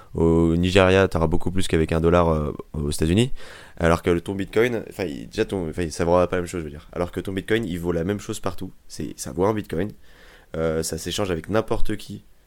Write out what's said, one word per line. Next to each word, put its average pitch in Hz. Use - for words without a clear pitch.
en, 82
au 82
Nigeria, 92
t'auras 82
beaucoup 85
plus 95
qu'avec 80
un 82
dollar, 85
euh, 76
aux 76
États-Unis. 90
Alors 82
que 92
le, 87
ton 101
Bitcoin, 107
enfin, -
il, 67
déjà 107
ton, 92
enfin, 82
ça 85
vaut 85
pas 90
la 90
même 87
chose, 85
je 78
veux 73
dire. 76
Alors 87
que -
ton 95
Bitcoin, 107
il 87
vaut 87
la 82
même 101
chose 107
partout. 92
C'est, -
ça -
vaut 82
un 110
Bitcoin. 101
Euh, 80
ça 80
s'échange 92
avec 80
n'importe 110
qui 104